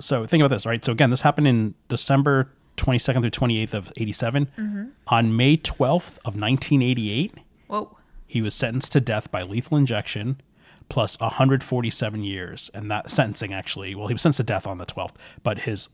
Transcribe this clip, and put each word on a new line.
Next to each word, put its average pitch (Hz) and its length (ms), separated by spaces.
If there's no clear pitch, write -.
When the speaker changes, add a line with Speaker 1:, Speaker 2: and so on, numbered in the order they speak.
Speaker 1:
So 117 220
think 156 160
about 135 120
this, 104 120
right? 117 180
So 123 80
again, 120 180
this 127 120
happened 147 260
in 113 260
December 139 640
twenty-second 127 460
through 113 80
twenty-eighth 113 420
of 98 240
eighty-seven. 117 480
Speaker 2:
Mm-hmm. 208 260
Speaker 1:
On 117 280
May 135 220
twelfth - 680
of 104 140
nineteen 131 460
eighty-eight, 117 500
Speaker 2:
Whoa. - 300
Speaker 1:
he 117 160
was 107 100
sentenced 123 400
to 139 80
death 107 300
by 92 100
lethal 107 360
injection 120 640
plus - 320
a 113 100
hundred 135 340
forty-seven 110 600
years. 92 520
And 107 160
that 104 180
sentencing 107 440
actually, 95 420
well, 104 120
he 131 60
was - 80
sentenced 156 160
to 123 60
death 101 240
on 92 100
the 87 80
twelfth, - 320
but 104 200
his 107 320